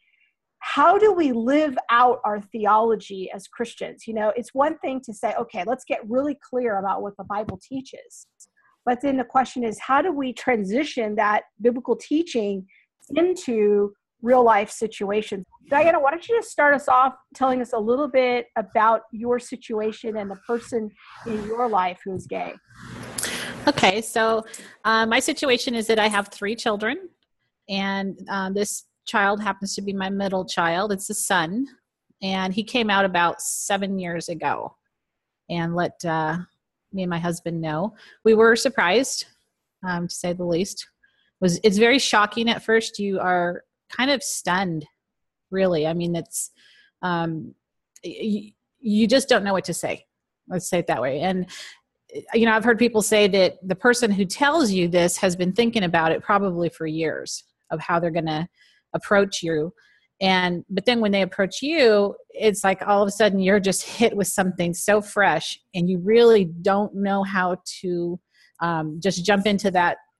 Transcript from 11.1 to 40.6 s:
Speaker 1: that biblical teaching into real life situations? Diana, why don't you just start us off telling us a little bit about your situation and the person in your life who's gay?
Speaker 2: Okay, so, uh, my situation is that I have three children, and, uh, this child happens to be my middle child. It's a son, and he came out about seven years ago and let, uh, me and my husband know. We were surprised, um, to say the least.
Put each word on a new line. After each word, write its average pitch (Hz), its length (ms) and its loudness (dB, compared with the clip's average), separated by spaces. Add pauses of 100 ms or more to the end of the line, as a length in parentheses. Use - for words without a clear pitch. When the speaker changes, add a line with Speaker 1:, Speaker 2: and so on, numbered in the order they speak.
Speaker 1:
that 208 280 0 (180)
biblical 240 340 0
teaching 226 720 -2 (480)
into 214 800 2 (280)
real 247 220 6
life 226 280 4
situations? 208 760 -6 (240)
Diana, 320 300 4
why 277 120 2
don't 339 160 -8
you 466 100 0
just 440 140 -4
start 294 220 4
us 285 140 0
off 262 280 4 (200)
telling 254 260 0
us 240 120 -6
a 233 60 0
little 247 280 0
bit 247 480 0
about 220 460 2 (100)
your 240 280 -2
situation 220 800 -8
and 196 140 -8
the 196 40 -12 (120)
person 233 420 -6 (380)
in 214 180 -4
your 226 220 -2
life 185 360 -2
who's 185 220 -8
gay? 180 280 -8 (1120)
Speaker 2:
Okay, 220 340 2
so, 226 440 -2 (380)
uh, 220 220 2
my 226 140 2
situation 269 560 0
is 220 120 -2
that 220 120 4
I 214 80 4
have 202 220 0
three 208 260 -6
children, 226 540 -4 (580)
and, 196 520 -4 (100)
uh, 190 220 -4
this - 340 -6 (200)
child 208 360 0
happens 196 340 -6
to 202 60 -8
be 196 120 -6
my 190 160 -4
middle 196 360 -2
child. 180 460 0
It's 196 180 -6
a 214 60 -8
son, 190 500 0 (560)
and 190 320 -2
he 214 100 -2
came 214 280 0
out 196 140 4
about 175 360 0
seven 196 560 -4
years 170 320 -6
ago 139 460 -6 (760)
and 170 260 -4
let, - 300 -4
uh, 160 320 -2 (540)
me 190 120 -6
and 180 60 -4
my 170 100 -4
husband 170 400 -4
know. 165 340 -4 (300)
We 220 100 6
were 226 220 8
surprised, 226 680 0 (580)
um, 175 240 -4
to - 80 -12
say 175 180 -6
the 180 120 -6
least. 175 360 -2